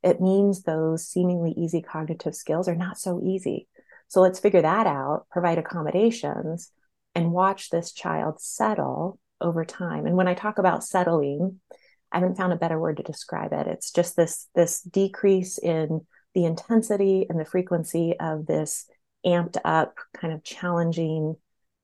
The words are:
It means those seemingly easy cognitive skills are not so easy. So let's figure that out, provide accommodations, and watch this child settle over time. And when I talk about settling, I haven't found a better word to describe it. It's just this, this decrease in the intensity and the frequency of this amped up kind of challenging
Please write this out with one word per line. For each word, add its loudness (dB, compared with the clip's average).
It 4
means 4
those -2
seemingly 0
easy -2
cognitive -8
skills -2
are -2
not -6
so -4
easy. -4
So 6
let's 6
figure 6
that 2
out, -2
provide 0
accommodations, -2
and 2
watch 2
this -4
child -4
settle -2
over -2
time. -6
And 2
when 4
I 2
talk -4
about 2
settling, 0
I -2
haven't 0
found 0
a -2
better -2
word -2
to -10
describe -8
it. -2
It's -8
just 0
this, 0
this 2
decrease 2
in 0
the 4
intensity 2
and -2
the -2
frequency 0
of -4
this -2
amped 2
up 2
kind -6
of -10
challenging -2